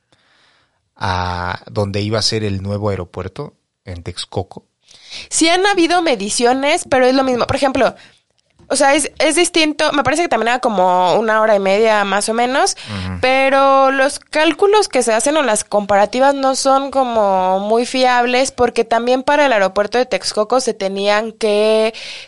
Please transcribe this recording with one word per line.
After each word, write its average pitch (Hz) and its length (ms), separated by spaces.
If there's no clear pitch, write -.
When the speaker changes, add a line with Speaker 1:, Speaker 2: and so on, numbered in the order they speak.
Speaker 1:
a 90 760
donde 104 320
iba 107 180
a 104 40
ser 110 200
el 98 180
nuevo 101 280
aeropuerto 92 640
en 87 180
Texcoco? - 600
Speaker 2:
Sí - 200
han 359 160
habido 359 360
mediciones, 262 880
pero 262 160
es 254 100
lo 269 80
mismo. 247 240
Por - 80
ejemplo, 262 400
o - 100
sea, 277 180
es, 294 240
es 302 160
distinto. 311 560
Me 277 120
parece 302 180
que 339 80
también 226 180
era 247 120
como 180 600
una 220 220
hora 220 140
y 196 40
media 202 460
más 202 240
o 220 40
menos, 254 440
Speaker 1:
Ujú. 190 320
Speaker 2:
pero 269 720
los 269 280
cálculos 381 680
que 254 160
se 233 100
hacen 233 220
o 311 80
las 214 220
comparativas 208 680
no 269 200
son 269 340
como 202 680
muy 220 260
fiables 247 680
porque 233 320
también 240 380
para 294 220
el 269 60
aeropuerto 202 460
de 254 80
Texcoco 214 560
se 233 120
tenían 208 600
que 220 600